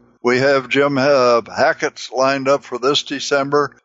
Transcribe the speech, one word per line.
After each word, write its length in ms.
We 160
have 320
Jim, 300
uh, 500
Hackett 640
lined 320
up 160
for 140
this 240
December, 840